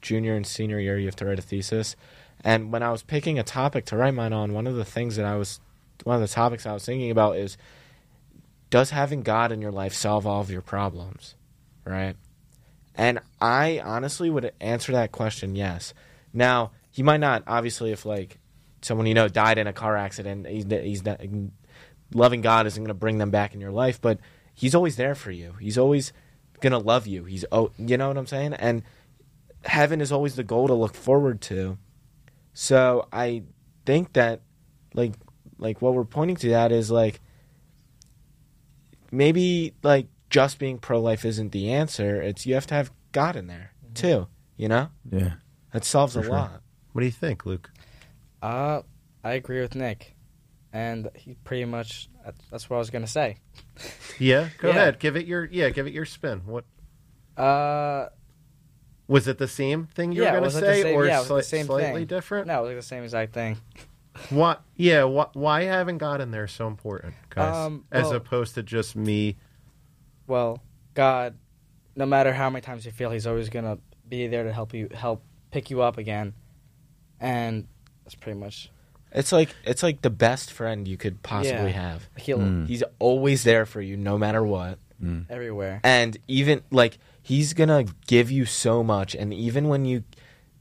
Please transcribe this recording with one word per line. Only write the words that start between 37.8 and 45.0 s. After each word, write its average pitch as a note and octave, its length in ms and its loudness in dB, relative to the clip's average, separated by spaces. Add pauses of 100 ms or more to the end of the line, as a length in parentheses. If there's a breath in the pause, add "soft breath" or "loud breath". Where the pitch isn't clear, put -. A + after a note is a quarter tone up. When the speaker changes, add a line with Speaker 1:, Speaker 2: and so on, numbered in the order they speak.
Speaker 1:
maybe, E3 640 2 (100)
like, C#3 240 4 (220)
just C3+ 300 4
being C3 180 -4
pro-life A2+ 480 0
isn't A2 260 -4
the G2+ 200 -2
answer. A2 500 -2
It's, G2 240 -6
you B2+ 80 0
have C3+ 140 0
to D3+ 80 -4
have C#3 160 0 (200)
God D#3 240 0
in F#2 120 -10
there, F2 240 -16 (140)
Speaker 2:
Mm-hmm. A2+ 80 -20
Speaker 1:
too, A#2 340 0 (300)
you G#2+ 100 -4
know? B2 220 2 (220)